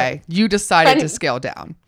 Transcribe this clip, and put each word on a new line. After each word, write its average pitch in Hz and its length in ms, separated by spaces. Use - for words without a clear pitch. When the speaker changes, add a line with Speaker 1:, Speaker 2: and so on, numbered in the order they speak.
Speaker 1:
okay. 143 120
You 190 220
decided 190 460
to 302 40
Speaker 2:
Friend- 196 120
Speaker 1:
scale 127 280
down. - 380